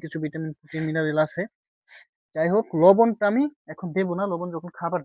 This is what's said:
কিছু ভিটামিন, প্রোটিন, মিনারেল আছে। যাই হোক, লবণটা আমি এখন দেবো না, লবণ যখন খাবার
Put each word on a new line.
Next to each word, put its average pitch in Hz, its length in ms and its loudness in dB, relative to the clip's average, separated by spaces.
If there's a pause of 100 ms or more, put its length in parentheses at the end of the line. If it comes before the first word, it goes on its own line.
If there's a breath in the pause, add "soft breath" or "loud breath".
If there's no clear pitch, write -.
কিছু 160 160 -6
ভিটামিন, 156 320 -6
প্রোটিন, 160 320 -8
মিনারেল 156 340 0
আছে। 156 240 0 (920 loud breath)
যাই 165 120 0
হোক, 208 160 2 (100)
লবণটা 202 520 6
আমি 240 180 2 (220)
এখন 160 260 -10
দেবো 185 220 -2
না, 185 120 -4
লবণ 180 240 -4
যখন 165 240 -10
খাবার 170 300 -4